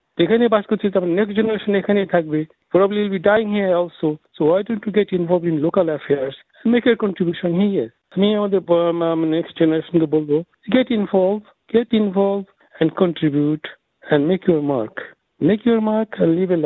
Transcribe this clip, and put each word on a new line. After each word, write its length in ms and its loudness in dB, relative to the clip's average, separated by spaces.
এখানে 300 2
বাস 180 2
করছি, 240 -2
তো 80 -4
আপনার 180 0
নেক্সট 200 -2
জেনারেশন 380 0
এখানেই 320 0
থাকবে, 380 -2
probably 280 2
will 160 -2
be 60 -6
dying 280 2
here 240 0
also। 340 -2
So 120 -20
why 180 4
don't 220 -6
you 80 -4
get 200 0
involved 380 0
in 120 0
local 260 0
affairs 480 -4
and 180 -4
make 140 2
your 180 2
contribution 500 -2
here? 340 0
আমি 240 2
আমাদের 260 0
ব-, 320 0
মা-, 440 0
নেক্সট 220 -6
জেনারেশনকে 480 0
বলবো, 300 0
get 200 2
involved, 560 0
get 160 0
involved 460 -2
and 140 0
contribute 640 0
and 240 2
make 180 -2
your 160 2
mark। 320 -2
Make 240 2
your 160 2
mark 380 -2
and 160 2
leave 180 0
a 140 0